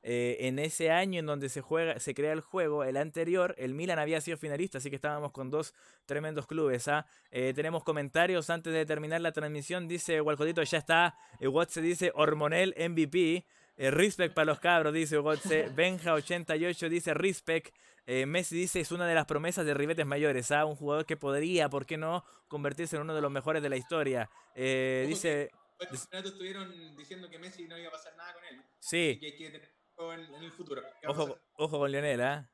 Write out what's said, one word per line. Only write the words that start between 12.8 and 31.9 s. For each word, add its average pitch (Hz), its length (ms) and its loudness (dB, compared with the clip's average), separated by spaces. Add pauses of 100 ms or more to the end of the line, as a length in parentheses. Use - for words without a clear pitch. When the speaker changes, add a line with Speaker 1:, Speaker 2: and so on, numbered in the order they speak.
Speaker 1:
V 160 140 2
P", 170 380 2 (300)
eh, 135 140 2
"Respect 175 440 4
pa' 160 100 4
los 151 160 2
cabros", 165 340 6
dice 156 240 2
Watts, 151 300 2
<laughs> 156 260 2
Benja 170 400 2
ochenta 165 400 -2
y 156 100 0
ocho 175 240 -2
dice, 165 240 0
"Respect". 165 600 0 (340)
Eh, 131 160 2
Messi 165 300 -2
dice, 175 240 0
"Es 165 140 -4
una 175 160 0
de 170 80 4
las 151 100 4
promesas 160 400 -2
de 147 80 2
ribetes 147 320 0
mayores, 143 460 2
¿ah? 147 120 4
Un 151 120 -2
jugador 147 280 -2
que 156 120 -4
podría, 151 520 0
¿por 139 180 -2
qué 160 100 -6
no?, 160 280 -4 (220)
convertirse 147 480 -4
en 147 80 -4
uno 160 140 -4
de 151 40 0
los 143 120 0
mejores 147 320 0
de 143 40 -2
la 139 80 0
historia". 131 540 -2 (240)
Eh, 131 480 2
Speaker 2:
Ojo 135 60 0
Speaker 1:
dice 156 420 0 (260)
Speaker 2:
que - 100 -10
el - 40 -16
campeonato 185 380 -10
estuvieron 180 680 -12
diciendo 175 320 -16
que 160 120 -18
Messi 180 260 -14
no 165 100 -16
iba 170 120 -14
a - 20 -12
pasar - 260 -16
nada 175 180 -16
con 175 100 -20
él. 135 180 -20 (160)
Speaker 1:
Sí. 165 320 0
Speaker 2:
Así 120 80 -4
que 151 80 -14
hay 147 100 -14
que 160 140 -16
tener - 240 -20 (220)
ojo 165 160 -10
en, 165 80 -14
en 156 240 -20
el 165 80 -16
futuro. 143 300 -10 (180)
¿Qué 151 80 -6
va 151 40 -2
a 147 40 -2
Speaker 1:
Ojo, 156 140 0
Speaker 2:
pasar? - 120 -12 (140)
Speaker 1:
ojo 151 240 -2
con 139 100 4